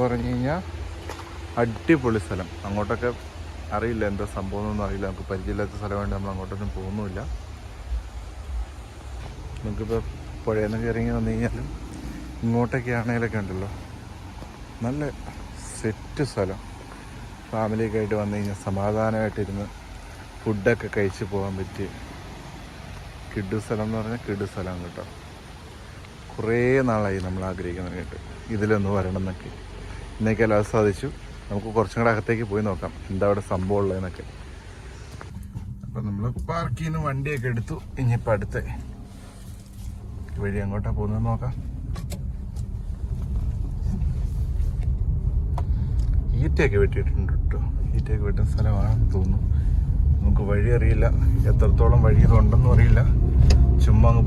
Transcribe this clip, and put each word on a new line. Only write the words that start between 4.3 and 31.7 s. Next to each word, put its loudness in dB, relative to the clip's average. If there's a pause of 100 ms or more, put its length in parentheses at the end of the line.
സംഭവം -4
എന്നൊന്നും -2
അറിയില്ല, -4
നമുക്ക് -8
പരിചയമില്ലാത്ത -4
സ്ഥലമായിട്ട് -4
നമ്മൾ -6
അങ്ങോട്ടൊന്നും -8
പോകുന്നുമില്ല. -6 (2500)
നമുക്കിപ്പോൾ -2 (440)
പുഴയിൽ 2
നിന്നൊക്കെ -2
ഇറങ്ങി -2
വന്നു 0
കഴിഞ്ഞാലും -4 (760)
ഇങ്ങോട്ടൊക്കെ 0
ആണെങ്കിലൊക്കെ -2
ഉണ്ടല്ലോ, -6 (1160)
നല്ല -4 (680)
സെറ്റ് -4
സ്ഥലം. -4 (920)
ഫാമിലിയൊക്കെ 0
ആയിട്ട് 0
വന്നു -2
കഴിഞ്ഞാൽ -4 (100)
സമാധാനമായിട്ടിരുന്ന് -2 (760)
ഫുഡൊക്കെ 0
കഴിച്ച് -2
പോകാൻ -4
പറ്റിയ -8 (1400)
കിഡു -4
സ്ഥലം -4
എന്ന് -4
പറഞ്ഞാൽ -6
കിഡു -4
സ്ഥലമാണ് -8
കേട്ടോ. -12 (1300)
കുറേ 0 (300)
നാളായി 0
നമ്മൾ -4
ആഗ്രഹിക്കുന്ന -6
കേട്ട് -10 (380)
ഇതിലൊന്ന് 2
വരണം 0
എന്നൊക്കെ. -6 (720)
ഇന്നേക്കാലം 4
അത് 0
സാധിച്ചു. 2 (400)
നമുക്ക് -6